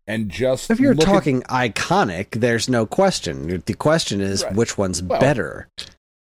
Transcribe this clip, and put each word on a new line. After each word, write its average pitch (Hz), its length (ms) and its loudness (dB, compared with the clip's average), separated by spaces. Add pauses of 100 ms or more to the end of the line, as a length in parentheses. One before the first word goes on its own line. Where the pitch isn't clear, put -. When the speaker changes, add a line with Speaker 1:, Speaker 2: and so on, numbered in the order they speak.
Speaker 1:
and 110 220 -4
just 127 420 -2
Speaker 2:
If 233 100 2
you're 180 140 4
Speaker 1:
look 156 120 4
at 196 60 4
Speaker 2:
talking 147 300 2
iconic, 123 960 -2
there's 117 280 0
no 120 180 2
question. 87 760 -2
The 110 100 -4
question 151 460 0
is, 98 220 -2
Speaker 1:
Right. - 120 -6
Speaker 2:
which 113 220 0
one's 92 260 -2
Speaker 1:
Well, - 180 -2
Speaker 2:
better? 113 480 0 (560)